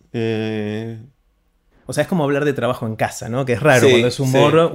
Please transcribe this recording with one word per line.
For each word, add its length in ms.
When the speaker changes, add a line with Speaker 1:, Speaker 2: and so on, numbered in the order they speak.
Speaker 1:
Eh, 840
Speaker 2:
O 80
sea, 80
es 60
como 160
hablar 200
de 80
trabajo 340
en 100
casa, 340
¿no? 160
Que 80
es 80
raro, 240
Speaker 1:
Sí, 60
Speaker 2:
cuando 160
es 120
humor, 320
Speaker 1:
sí. 220